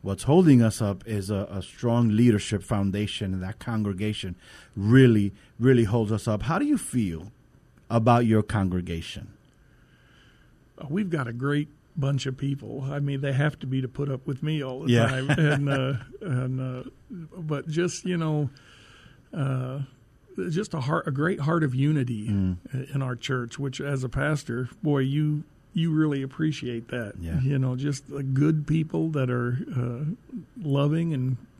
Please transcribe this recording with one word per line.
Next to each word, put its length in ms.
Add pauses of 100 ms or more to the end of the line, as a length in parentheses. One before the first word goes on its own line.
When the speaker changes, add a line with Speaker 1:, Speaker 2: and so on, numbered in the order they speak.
Speaker 1:
What's 220
holding 380
us 200
up 260
is 220
a, 200
a 120
strong 480
leadership 540
foundation, 720
and 80
that 180
congregation 760 (400)
really, 560 (260)
really 280
holds 260
us 160
up. 160
How 160
do 60
you 120
feel 540 (580)
about 360
your 180
congregation? 880 (1500)
Speaker 2:
Uh, 120
we've 200
got 200
a 40
great 360 (260)
bunch 300
of 120
people. 540
I 80
mean, 220
they 100
have 280
to 80
be 140
to 60
put 220
up 180
with 160
me 180
all 200
the 100
Speaker 1:
Yeah. 160
Speaker 2:
time. 220
Speaker 1:
<laughs> 80
Speaker 2:
And, 320
uh, 240 (280)
and, 380
uh, 300 (480)
but 320
just, 340
you 140
know, 320 (840)
uh, 460 (680)
just 240
a 80
heart, 260
a 40
great 300
heart 220
of 120
unity 520
Speaker 1:
Mm. 300 (160)
Speaker 2:
i-, 220
in 60
our 140
church, 440
which 200
as 240
a 60
pastor, 600 (120)
boy, 180
you, 440 (320)
you 160
really 320
appreciate 640
that. 300
Speaker 1:
Yeah. 220
Speaker 2:
You 180
know, 160
just 340
the 140
good 440
people 420
that 200
are, 300 (160)
uh, 300 (540)
loving 540
and 240 (220)